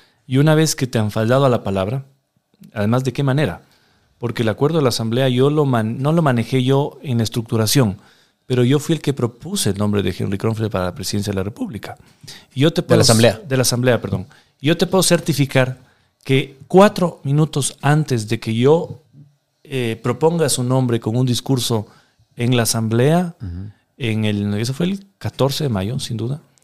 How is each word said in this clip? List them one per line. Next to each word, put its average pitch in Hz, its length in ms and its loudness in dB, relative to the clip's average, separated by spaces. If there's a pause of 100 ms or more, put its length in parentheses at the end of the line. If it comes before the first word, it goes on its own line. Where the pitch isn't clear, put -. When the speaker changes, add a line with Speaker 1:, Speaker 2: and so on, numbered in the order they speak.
(280)
Speaker 1:
Y 127 100 0
una 156 160 4
vez 156 220 2
que 135 120 -4
te 120 120 -2
han 104 120 -2
fallado 120 340 2
a 131 40 4
la 117 140 0
palabra, 101 400 -2 (680)
además, 113 300 0
¿de 131 100 -2
qué 147 100 -2
manera? 131 380 -2 (560)
Porque 117 260 -4
el 110 60 2
acuerdo 147 280 0
de 151 60 2
la 120 60 4
Asamblea 113 400 0
yo 127 200 4
lo 151 160 2
man-, 120 360 0
no 143 100 0
lo 170 100 2
manejé 127 420 2
yo 135 400 0
en 127 140 -2
la 113 60 2
estructuración, 110 720 0 (480)
pero 123 180 0
yo 139 160 4
fui 165 160 -2
el 147 60 -8
que 139 120 -2
propuse 135 580 -4
el 92 60 -4
nombre 104 260 0
de 95 140 -2
Henry 101 200 -4
Kronfeld 110 340 -2
para 92 140 -2
la 90 100 -6
presidencia 101 360 -6
de 98 40 -4
la 95 80 -4
República. 110 540 -10 (560)
Y 127 80 -2
yo 165 100 2
te 175 100 -4
Speaker 2:
De - 40 -4
la - 20 -20
Speaker 1:
puedo - 140 4
Speaker 2:
Asamblea. 117 460 4
Speaker 1:
de 131 100 -2
la 131 60 2
Asamblea, 123 380 0
perdón. 95 260 -6 (340)
Yo 160 160 0
te 185 100 0
puedo 185 160 2
certificar 135 760 0 (440)
que - 340 0 (100)
cuatro 185 560 4
minutos 147 580 0
antes 135 460 0
de 113 120 -4
que 113 160 -6
yo, 143 460 2 (640)
eh, 120 380 -4
proponga 160 480 0
su 127 140 -2
nombre 123 360 0
con 110 160 -4
un 127 100 2
discurso 120 640 -2 (480)
en 120 200 0
la 117 80 2
Asamblea, 123 800 0
Speaker 2:
Ujú. 95 300 -10 (260)
Speaker 1:
en 110 280 -2
el, 104 300 -2
eso 120 180 -4
fue 175 140 -4
el 196 180 -6 (120)
catorce 139 480 -2
de 139 40 -2
mayo, 107 300 -4
sin 117 180 -8
duda, 127 240 -6 (220)